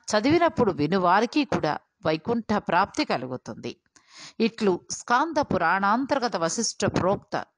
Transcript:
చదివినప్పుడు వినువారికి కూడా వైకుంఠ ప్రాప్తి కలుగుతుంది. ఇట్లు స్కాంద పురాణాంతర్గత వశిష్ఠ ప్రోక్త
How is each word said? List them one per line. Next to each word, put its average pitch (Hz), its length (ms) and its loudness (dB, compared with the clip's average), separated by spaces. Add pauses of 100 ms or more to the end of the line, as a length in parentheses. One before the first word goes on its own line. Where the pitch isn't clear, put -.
(120)
చదివినప్పుడు 277 600 2
వినువారికి 185 760 2
కూడా 156 280 -2 (320)
వైకుంఠ 214 520 -2
ప్రాప్తి 202 480 0
కలుగుతుంది. 123 680 -8 (680)
ఇట్లు 220 400 0 (120)
స్కాంద 285 500 -2
పురాణాంతర్గత 202 960 0
వశిష్ఠ 180 500 -2
ప్రోక్త 175 600 -2 (120)